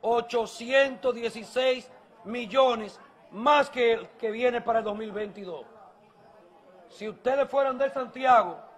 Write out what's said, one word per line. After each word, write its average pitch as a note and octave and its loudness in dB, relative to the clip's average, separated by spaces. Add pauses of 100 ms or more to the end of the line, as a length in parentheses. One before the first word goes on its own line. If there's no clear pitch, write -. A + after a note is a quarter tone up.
ochocientos A#3+ 0
dieciséis A#3 -4 (340)
millones A#3 0 (300)
más C#4 2
que A#3 2
el A3 -6
que A3+ -6
viene A#3+ 0
para A#3 0
el G#3 -10
dos G#3 -6
mil A3 -10
veintidós. G3 -10 (1300)
Si G#3+ -12
ustedes C4 0
fueran C4+ 0
de C#4 0
Santiago B3 2 (180)